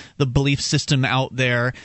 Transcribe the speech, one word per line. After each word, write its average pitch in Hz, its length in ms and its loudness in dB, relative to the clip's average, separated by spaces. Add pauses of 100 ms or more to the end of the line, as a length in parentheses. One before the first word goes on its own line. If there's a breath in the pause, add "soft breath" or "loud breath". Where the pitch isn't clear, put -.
(180 loud breath)
the 143 100 2
belief 139 340 0
system 139 420 0
out 127 320 -2
there, 123 380 0 (120)